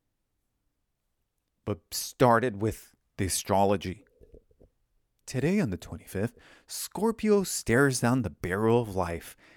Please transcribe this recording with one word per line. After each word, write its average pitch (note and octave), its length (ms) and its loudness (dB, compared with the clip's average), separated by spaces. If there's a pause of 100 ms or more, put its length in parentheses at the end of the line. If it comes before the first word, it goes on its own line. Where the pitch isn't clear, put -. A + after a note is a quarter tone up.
(1700)
But G#2 140 -4 (120)
started A#2 720 2
with - 320 -6 (240)
the G2+ 80 -2
astrology. G2 800 0 (1200)
Today D3+ 340 -2
on C#3+ 100 0
the F2 80 -4
twenty-fifth, - 580 -6 (300)
Scorpio G#3+ 800 -2
stares C3 560 2
down B2 240 2
the F2+ 80 -6
barrel A2 500 0
of G#2 140 -6
life E2+ 420 -4 (200)